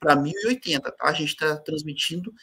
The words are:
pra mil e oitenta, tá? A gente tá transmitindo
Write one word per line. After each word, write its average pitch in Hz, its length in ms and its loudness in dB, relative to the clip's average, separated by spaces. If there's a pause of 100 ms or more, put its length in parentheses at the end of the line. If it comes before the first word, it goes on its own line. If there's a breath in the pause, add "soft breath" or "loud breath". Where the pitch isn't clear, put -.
pra 151 140 6
mil 143 180 2
e 403 140 -4
oitenta, 170 460 -2
tá? 131 160 -2
A 151 40 4
gente 151 220 -2
tá 156 220 0
transmitindo 156 760 -6 (100)